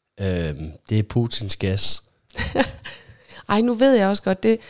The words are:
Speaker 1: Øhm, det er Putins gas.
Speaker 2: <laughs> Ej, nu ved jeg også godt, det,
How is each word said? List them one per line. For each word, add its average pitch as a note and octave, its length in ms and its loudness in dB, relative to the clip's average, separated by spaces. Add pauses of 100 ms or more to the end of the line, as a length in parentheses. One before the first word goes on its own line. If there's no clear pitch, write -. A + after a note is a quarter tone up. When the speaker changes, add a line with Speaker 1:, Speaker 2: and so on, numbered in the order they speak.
(200)
Speaker 1:
Øhm, D#2+ 520 -4 (160)
det A2 100 0
er G#2+ 40 4
Putins A2+ 540 -2
gas. - 460 2 (340)
Speaker 2:
<laughs> - 1120 -8
Ej, G#3 120 2
nu A#3+ 140 0
ved C4 220 4
jeg G3 120 4
også G3+ 140 -2
godt, F#3+ 200 -2
det, A3 280 2